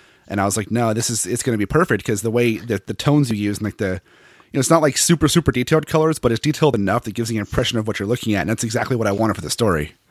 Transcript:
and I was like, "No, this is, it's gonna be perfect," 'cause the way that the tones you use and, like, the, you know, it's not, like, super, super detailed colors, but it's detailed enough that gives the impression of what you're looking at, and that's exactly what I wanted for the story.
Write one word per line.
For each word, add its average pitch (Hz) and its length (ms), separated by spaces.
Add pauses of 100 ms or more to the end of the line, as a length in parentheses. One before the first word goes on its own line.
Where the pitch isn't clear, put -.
(280)
and 101 140
I 98 40
was 101 120
like, 104 140
"No, 113 220
this 110 160
is, 113 180
it's 117 160
gonna 117 140
be 104 100
perfect," 147 360
'cause 104 200
the 117 80
way 117 260
that 110 300
the 110 80
tones 147 340
you 113 80
use 101 220
and, 107 60
like, 101 120
the, 92 240 (500)
you - 60
know, - 20
it's 127 120
not, 165 100
like, 147 160
super, 165 300
super 147 240
detailed 139 360
colors, 160 320
but 117 120
it's 113 100
detailed 151 320
enough 101 300
that 107 100
gives 113 160
the 113 80
impression 113 400
of 110 100
what 110 120
you're 98 80
looking 113 260
at, 98 80
and 80 80
that's 113 140
exactly 117 320
what 113 120
I 98 40
wanted 104 240
for - 60
the 110 100
story. 87 420 (180)